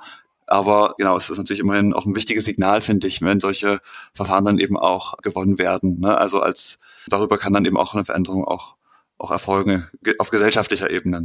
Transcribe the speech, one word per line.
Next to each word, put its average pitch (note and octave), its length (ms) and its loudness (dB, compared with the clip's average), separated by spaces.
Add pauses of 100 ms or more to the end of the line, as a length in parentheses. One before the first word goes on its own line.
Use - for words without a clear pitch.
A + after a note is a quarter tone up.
(480)
Aber G#2 520 4
genau, F#2+ 180 2
es - 140 -6
ist F2+ 80 -6
natürlich G2+ 220 -6
immerhin G2+ 340 2
auch - 100 -2
ein G2 100 -2
wichtiges G#2+ 300 -2
Signal, G2+ 360 2
finde G2+ 260 0
ich, F#2 160 -6
wenn G2 160 2
solche G2 400 0 (340)
Verfahren G2 320 0
dann G2+ 140 4
eben G2 180 0
auch - 460 -2
gewonnen F#2+ 340 0
werden, F#2 420 0
ne? G2+ 200 2
Also G2 200 0
als, - 380 -2 (300)
darüber G2+ 320 0
kann G2 120 -2
dann G2+ 140 2
eben F#2 120 0
auch F#2+ 180 -2
eine G2+ 100 -2
Veränderung F#2 400 -2
auch, - 300 -8 (420)
auch - 140 -10
erfolgen, G2 560 0 (160)
ge-, G#2+ 160 0
auf F#2+ 100 -2
gesellschaftlicher G#2 600 2
Ebene. E2+ 340 -2